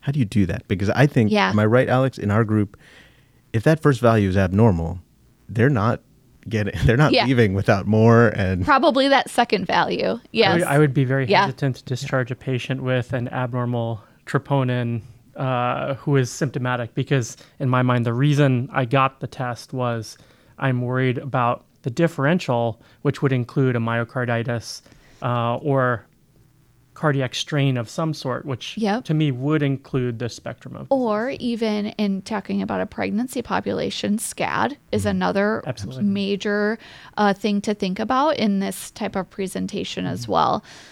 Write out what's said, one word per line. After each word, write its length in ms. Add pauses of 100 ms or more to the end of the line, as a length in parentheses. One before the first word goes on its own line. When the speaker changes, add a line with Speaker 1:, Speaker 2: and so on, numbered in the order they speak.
Speaker 1:
how 100
do 80
you 60
do 220
that? 200
Because 220
I 160
think, 260
Speaker 2:
Yeah. 200
Speaker 1:
am 80
I 60
right, 220
Alex, 300
in 140
our 120
group, 320 (800)
if 100
that 180
first 200
value 260
is 80
abnormal, 640 (480)
they're 220
not 320 (480)
getting, 300
<laughs> 60
they're 120
not 160
Speaker 2:
Yeah. 120
Speaker 1:
leaving 280
without 320
more 440
and 360
Speaker 2:
Probably 440
that 200
second 380
value. 480
Speaker 3:
I 40 (120)
Speaker 2:
Yes. 240
Speaker 3:
would, 80
I 160
would 140
be 120
very 220
Speaker 2:
Yeah. 180
Speaker 3:
hesitant 320
to 80
discharge 460
a 40
patient 480
with 300
an 160
abnormal 720 (240)
troponin, 760 (360)
uh, 580
who 220
is 140
symptomatic, 640
because 420 (220)
in 100
my 140
mind, 220
the 80
reason 600
I 120
got 360
the 60
test 440
was 460 (400)
I'm 240
worried 380
about 440 (200)
the 80
differential, 880 (220)
which 180
would 100
include 440
a 40
myocarditis, 1000 (400)
uh, 360
or 480 (880)
cardiac 400
strain 420
of 100
some 240
sort, 320
which 320
Speaker 2:
Yep. 300
Speaker 3:
to 80
me 180
would 300
include 560
the 120
spectrum 460
of 140
Speaker 2:
Or 400
Speaker 3:
disease. 120
Speaker 2:
even 440 (140)
in 240
talking 400
about 180
a 60
pregnancy 560
population, 760
scad 600 (140)
is 120
Speaker 1:
Mm-hmm. 60
Speaker 2:
another 580
Speaker 3:
Absolutely. 380
Speaker 2:
major, 760 (360)
uh, 180
thing 280
to 140
think 240
about 380
in 240
this 280
type 260
of 140
presentation 800
as 160
Speaker 3:
Mm-hmm. 80
Speaker 2:
well. 320 (280)